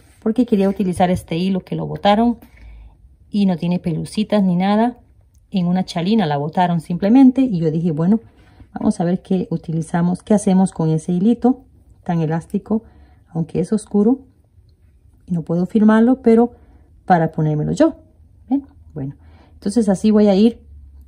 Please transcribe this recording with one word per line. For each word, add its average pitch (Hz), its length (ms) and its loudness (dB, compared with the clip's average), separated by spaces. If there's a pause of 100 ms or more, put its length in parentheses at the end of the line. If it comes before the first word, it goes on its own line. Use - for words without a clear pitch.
(220)
porque 226 240 -2
quería 196 240 0
utilizar 185 400 -2
este 175 260 -4
hilo 185 240 -2
que - 160 -8
lo 156 100 -6
botaron 208 520 0 (920)
y 202 160 -2
no 180 140 0
tiene 175 200 -4
pelucitas 180 640 -4
ni 185 140 0
nada. 208 440 0 (500)
En 180 160 -2
una 185 200 -2
chalina 185 400 -2
la 147 100 -2
botaron 170 460 -2
simplemente 254 580 4
y 208 180 0
yo 160 120 0
dije, 165 200 -2
"Bueno, 170 300 0 (540)
vamos - 260 -2
a 175 40 0
ver 175 180 -2
qué 185 280 -4
utilizamos, 170 720 -4
qué 214 120 0
hacemos 190 380 2
con 160 180 -2
ese 156 200 -2
hilito 233 540 0 (400)
tan 170 160 -4
elástico, 165 640 -6 (460)
aunque 165 320 -6
es 180 120 -6
oscuro." 214 540 -2 (960)
y - 80 -10
no 165 120 -6
puedo 175 200 -4
firmarlo, 220 560 2
pero 233 320 2 (540)
para 165 260 0
ponérmelo 151 400 -4
yo. 320 240 0 (540)
¿Ven? 269 160 -4 (260)
Bueno, 143 240 -12 (380)
entonces 208 340 -2
así 208 220 0
voy 214 160 4
a 202 80 4
ir 220 320 2 (420)